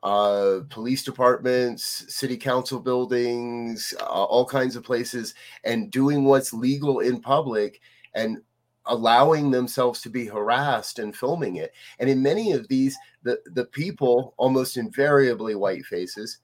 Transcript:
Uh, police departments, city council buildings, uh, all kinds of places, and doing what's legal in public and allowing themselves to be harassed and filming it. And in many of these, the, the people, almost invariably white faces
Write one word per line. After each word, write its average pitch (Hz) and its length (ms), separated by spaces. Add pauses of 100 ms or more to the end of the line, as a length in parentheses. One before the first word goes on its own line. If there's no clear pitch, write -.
Uh, 101 600
police 120 340
departments, 123 1040
city 127 300
council 127 420
buildings, 120 1200
uh, - 60
all 117 400
kinds 127 320
of 120 60
places, 120 500 (320)
and 113 260
doing 139 320
what's 135 300
legal 135 480
in 123 180
public 127 640 (320)
and 110 240 (480)
allowing 131 680
themselves 123 500
to 117 80
be 120 160
harassed 113 760
and 104 140
filming 127 440
it. 80 160 (260)
And 127 100
in 131 140
many 190 300
of 120 160
these, 135 280 (260)
the, - 140 (100)
the 165 180
people, 131 720
almost 131 400
invariably 120 760
white 95 300
faces 92 580